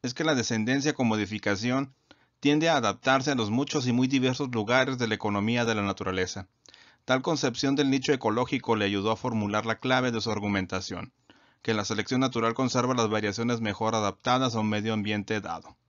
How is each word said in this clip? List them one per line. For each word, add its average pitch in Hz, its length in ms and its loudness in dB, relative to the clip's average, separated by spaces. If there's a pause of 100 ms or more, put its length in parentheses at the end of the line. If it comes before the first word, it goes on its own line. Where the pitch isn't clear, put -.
es 123 120 -6
que 165 100 -2
la 156 100 4
descendencia 127 600 0
con 123 120 2
modificación 107 880 0 (460)
tiende 151 300 4
a 156 60 4
adaptarse 131 540 2
a 135 60 0
los 107 140 0
muchos 131 360 0
y 123 60 2
muy 127 160 2
diversos 131 420 0
lugares 123 480 0
de 120 80 0
la 110 80 0
economía 107 500 0
de 113 120 0
la 104 60 -2
naturaleza". 92 640 -4 (560)
Tal 131 160 2
concepción 139 560 0
del 139 140 2
nicho 139 220 2
ecológico 120 640 0
le 104 100 0
ayudó 101 240 0
a 113 60 0
formular 107 500 -2
la 113 120 -2
clave 127 320 2
de 113 120 -4
su 113 80 -4
argumentación, 95 800 -4 (480)
que 113 140 -2
la 104 100 -2
selección 117 360 0
natural 117 340 0
conserva 127 400 0
las 113 160 2
variaciones 110 500 -2
mejor 110 340 -2
adaptadas 117 600 0
a 110 60 0
un 107 100 0
medio 107 240 -2
ambiente 104 460 -2
dado. 85 360 -12 (120)